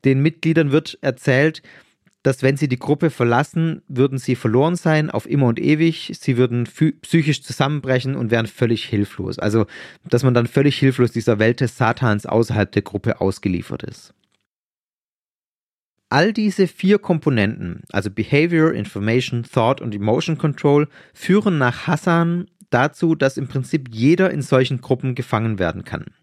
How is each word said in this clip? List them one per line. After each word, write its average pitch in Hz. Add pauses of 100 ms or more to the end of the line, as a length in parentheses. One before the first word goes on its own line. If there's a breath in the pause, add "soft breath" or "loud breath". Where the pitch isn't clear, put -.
Den 135
Mitgliedern 156
wird 156
erzählt, 139 (600 soft breath)
dass 135
wenn 135
sie 151
die 123
Gruppe 151
verlassen, 147
würden 131
sie 127
verloren 131
sein, 156
auf -
immer 139
und 117
ewig. 160
Sie 131
würden 120
phü-, 160
psychisch 151
zusammenbrechen 135
und 120
wären 117
völlig 117
hilflos. 98
Also, 107 (360 loud breath)
dass 123
man 127
dann 117
völlig 139
hilflos 127
dieser 113
Welt 113
des 123
Satans 113
außerhalb 107
der -
Gruppe -
ausgeliefert 95
ist. - (2000)
All 170
diese 208
vier 196
Komponenten, 113
also 98
Behavior, 156
Information, 113
Thought 123
und 113
Emotion 117
Control, 147 (240 loud breath)
führen 196
nach 123
Hassan 170 (220)
dazu, 151
dass 135
im 131
Prinzip 135
jeder 160
in 147
solchen 131
Gruppen 127
gefangen 113
werden 90
kann. - (180)